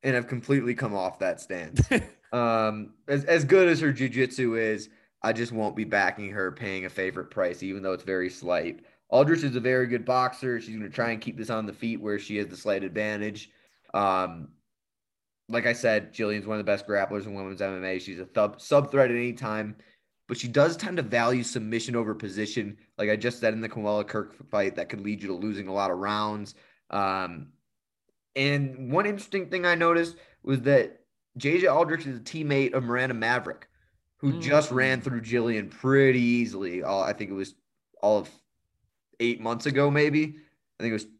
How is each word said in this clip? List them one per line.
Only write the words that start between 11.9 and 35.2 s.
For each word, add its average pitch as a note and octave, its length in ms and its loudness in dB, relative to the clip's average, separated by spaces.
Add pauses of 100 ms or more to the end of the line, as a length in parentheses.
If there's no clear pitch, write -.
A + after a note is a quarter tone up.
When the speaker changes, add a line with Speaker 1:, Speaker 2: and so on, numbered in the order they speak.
Speaker 1:
where G#2 200 -4
she G#2 180 -6
has G2+ 100 -4
the F2 80 -14
slight G2 280 -2
advantage. G#2 680 -6 (460)
Um, F#2 540 0 (1000)
like A#2 160 -2
I A#2+ 80 2
said, A2+ 400 0
Jillian's G#2 320 -2
one G#2+ 140 -4
of G2+ 60 -6
the G#2 60 2
best G2 160 -2
grapplers G2 380 -2
in G#2 80 -10
women's F#2+ 280 -8
M F#2+ 140 -4
M F#2 80 -8
A. F#2+ 140 -4
She's F2+ 220 -12
a F#2 60 -10
thub-, G#2 360 -2
sub C#3+ 300 4
threat C3+ 180 6
at A#2+ 80 0
any A#2+ 160 -4
time, A2 420 -6 (520)
but A#2+ 100 -6
she B2 100 -8
does D3 300 2
tend F3+ 200 -6
to D#3 60 -2
value A#2+ 380 2
submission A2+ 540 -4
over A2 180 -2
position. G#2 640 -6 (220)
Like G#2 100 0
I G#2+ 60 6
just A#2 240 -2
said A2 140 2
in A2 80 -4
the A2 80 -6
Kamuela G#2 380 -2
Kirk - 280 -6 (160)
fight, G2 240 0
that E2+ 140 -6
could G#2 120 -10
lead G2+ 220 -6
you G2 60 -8
to F#2+ 40 -2
losing G2 340 -6
a F#2+ 60 -8
lot G2 160 0
of F2+ 80 -2
rounds. G#2 560 -4 (380)
Um, F#2+ 560 -2 (880)
and C3+ 560 -2
one G3 160 2
interesting G3+ 420 -4
thing F3+ 160 -2
I F3 80 4
noticed E3+ 440 2 (260)
was C3 180 0
that C3 360 6 (400)
J D3 220 2
J F#3 80 4
Aldrich D#3 380 4
is C3 120 -8
a A#2 40 -14
teammate C#3+ 520 0
of C3 100 0
Miranda B2 320 0
Maverick, A2+ 520 -2 (500)
who C#3 160 0
Speaker 2:
Mm. - 80 -4
Speaker 1:
just D3 300 4
ran C3 280 2
through B2 220 -4